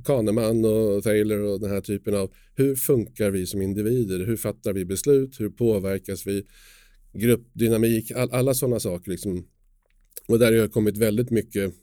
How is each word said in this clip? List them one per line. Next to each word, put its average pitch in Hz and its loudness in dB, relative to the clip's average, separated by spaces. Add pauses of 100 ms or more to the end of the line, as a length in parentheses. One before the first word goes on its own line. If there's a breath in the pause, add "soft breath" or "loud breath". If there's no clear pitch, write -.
Kahneman 113 2
och 107 2
Thaler 107 2
och 101 -2
den 104 -4
här 98 -2
typen 101 -4
av, 98 -2 (200 soft breath)
hur 139 2
funkar 113 0
vi 92 -2
som 98 -4
individer? 104 0
Hur 113 0
fattar 104 -4
vi 95 -4
beslut? 135 0
Hur 104 -2
påverkas 98 -2
vi? 98 -4 (680 soft breath)
Gruppdynamik, 113 0
all, 123 -2
alla 127 2
såna 123 -2
saker 90 -6
liksom. 90 -6 (800)
Och 117 4
där 120 6
har 113 6 (100)
det 104 0
kommit 104 0
väldigt 110 0
mycket, 98 -2 (100)